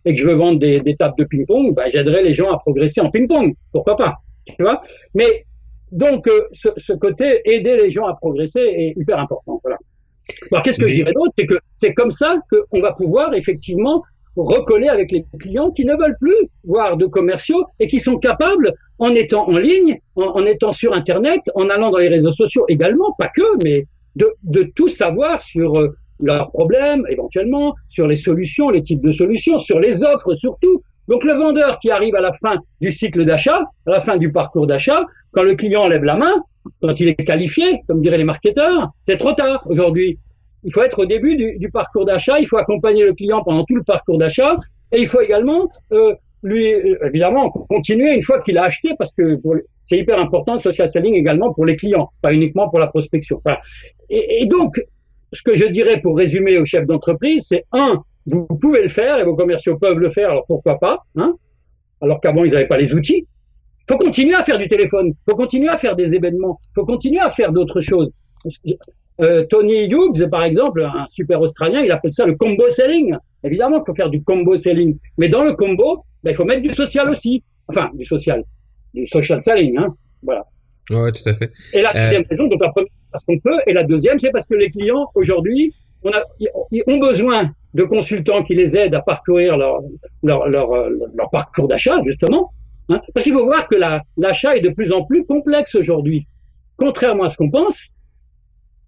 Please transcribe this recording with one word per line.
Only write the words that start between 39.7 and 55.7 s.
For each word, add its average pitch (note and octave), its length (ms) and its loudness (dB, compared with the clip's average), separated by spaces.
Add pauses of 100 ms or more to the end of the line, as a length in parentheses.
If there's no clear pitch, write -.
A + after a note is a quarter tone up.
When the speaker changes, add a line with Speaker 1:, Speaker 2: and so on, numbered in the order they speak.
Speaker 1:
Il F3 80 -10
faut A3 100 2
être B3 160 0
au F#3 80 2
début A3+ 300 0
du, A3+ 200 -4
du F#3+ 140 -8
parcours G3 340 -4
d'achat, G3+ 360 0
il D4 60 0
faut A3 120 0
accompagner G#3 460 2
le F#3+ 100 4
client G#3 300 -2
pendant D#3+ 200 0
tout B3 120 -2
le G3 80 -4
parcours F3 340 0
d'achat, C4 380 2 (360)
et A#3 60 4
il A#3+ 80 2
faut B3 140 2
également, B3 480 2 (240)
euh, A3 220 4 (280)
lui, A3 320 0
euh, F#3+ 320 0
évidemment, F3 420 0
continuer A3 640 0
une A3 100 0
fois B3+ 200 0
qu'il F3 160 0
a F3 60 2
acheté, - 340 -2
parce - 160 -6
que D#3+ 220 0
pour D#3+ 180 -2
le, D#3 120 -4 (160)
c'est - 140 -2
hyper G3 220 0
important, A#3+ 360 -2
le A#3 40 -2
social F3 300 0
selling G3+ 260 0
également E3 400 0
pour D#3 100 0
les D#3+ 120 2
clients, G3 340 -2 (100)
pas D3 140 2
uniquement D#3+ 340 0
pour D#3+ 120 0
la D3+ 80 2
prospection. D3+ 560 -4
Voilà. D3 160 -2 (500)
Et, A3 320 0
et A#3 40 0
donc, D#4+ 380 0 (480)
ce - 100 -18
que A3+ 120 2
je F#3 100 4
dirais A3 380 2